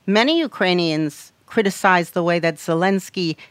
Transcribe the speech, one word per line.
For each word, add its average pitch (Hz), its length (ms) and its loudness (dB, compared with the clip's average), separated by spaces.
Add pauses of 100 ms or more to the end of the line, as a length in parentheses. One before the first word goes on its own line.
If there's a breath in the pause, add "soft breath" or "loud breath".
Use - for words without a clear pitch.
many 247 360 2
Ukrainians 170 920 -2 (140)
criticize 185 640 2
the 180 140 -2
way 175 160 0
that 165 160 -2
Zelensky 175 800 -2 (140 loud breath)